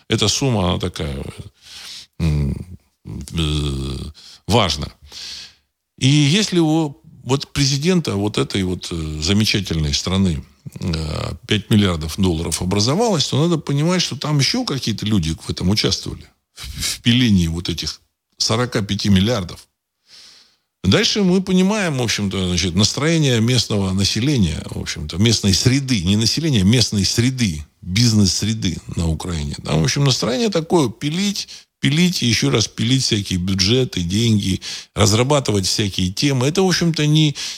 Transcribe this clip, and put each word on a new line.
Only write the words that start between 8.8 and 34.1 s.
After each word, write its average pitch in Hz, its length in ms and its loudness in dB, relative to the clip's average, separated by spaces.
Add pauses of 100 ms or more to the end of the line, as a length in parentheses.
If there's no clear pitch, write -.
э, 78 300 -6
замечательной 90 680 0
страны, 90 500 0 (380)
э, 80 520 -4 (140)
пять 104 240 -2
миллиардов 87 460 2
долларов 85 460 0
образовалось, 135 640 0
то 135 160 0
надо 165 160 2
понимать, 160 440 0
что - 140 -6
там 147 220 -2
еще 233 260 0
какие-то 120 420 -4
люди 85 280 0 (120)
в - 40 -6
этом - 200 -2
участвовали, - 540 -2 (300)
в, - 280 -12
в - 200 -6
пилении 117 460 4
вот 85 200 -4
этих 80 320 -8 (380)
сорока 117 440 -2
пяти 101 280 -2
миллиардов. 101 560 0 (1160)
Дальше 202 400 2
мы 185 200 4
понимаем, 185 560 2
в 123 40 -2
общем-то, 98 460 -2
значит, 90 260 0
настроение 131 640 2
местного 110 520 0
населения, 98 800 0
в - 80 -8
общем-то, 76 400 -8
местной 107 340 2
среды, 123 500 0
не 95 140 2
населения, 117 460 0
а - 20 2
местной 104 400 2
среды, 113 600 0 (180)
бизнес-среды 104 960 0 (180)
на 85 120 0
Украине. 78 540 -4
Там, 76 200 0
в - 20 2
общем, 143 200 0
настроение 226 440 0
такое: 165 400 2
пилить, 180 600 -4 (320)
пилить 170 420 2
и 123 40 0
еще 120 240 2
раз 117 160 2
пилить 127 380 0
всякие 101 340 -2
бюджеты, 98 640 0
деньги, 101 580 0 (340)